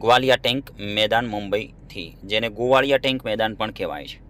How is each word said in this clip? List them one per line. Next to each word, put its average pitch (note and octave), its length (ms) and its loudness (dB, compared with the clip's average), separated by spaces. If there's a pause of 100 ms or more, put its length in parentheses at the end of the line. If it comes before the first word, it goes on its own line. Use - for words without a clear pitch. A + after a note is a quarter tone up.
ગ્વાલિયા B2+ 360 6
ટેન્ક B2 340 -2 (100)
મેદાન G#2+ 460 0
મુંબઈથી, G2+ 960 -6
જેને A2 240 0
ગોવાળિયા C3 480 2
ટેન્ક C3 280 -2
મેદાન A2 300 -2
પણ A2 160 -4
કહેવાય D2 360 -8
છે. - 240 -16